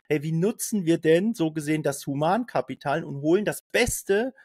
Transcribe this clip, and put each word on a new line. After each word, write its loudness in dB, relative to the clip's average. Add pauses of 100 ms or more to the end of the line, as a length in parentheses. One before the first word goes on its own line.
hey, 0
wie -4
nutzen -2
wir 2
denn 4
so 0
gesehen -2
das -4
Humankapital -2
und -10
holen 4
das -4
Beste 0